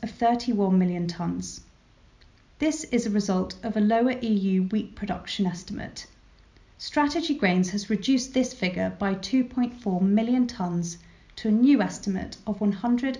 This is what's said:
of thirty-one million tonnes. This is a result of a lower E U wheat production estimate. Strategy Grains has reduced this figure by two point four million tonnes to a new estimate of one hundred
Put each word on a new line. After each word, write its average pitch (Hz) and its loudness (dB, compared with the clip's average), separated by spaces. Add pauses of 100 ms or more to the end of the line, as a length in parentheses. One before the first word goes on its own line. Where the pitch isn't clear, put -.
of 233 -6
thirty-one 226 2
million 175 2
tonnes. 175 -6 (1000)
This 302 0
is - 0
a 214 -2
result 196 0
of 220 -4
a 214 2
lower 233 4
E 233 -4
U 190 2
wheat - -2
production - -4
estimate. - -8 (680)
Strategy 302 0
Grains 185 2
has 202 -4
reduced 254 0
this 254 0
figure 185 -2
by 196 -2
two 254 0
point 247 -2
four 185 -2
million 226 2
tonnes 175 -4 (360)
to - -4
a - 2
new 247 6
estimate - -4 (100)
of 208 -4
one 208 2
hundred 240 0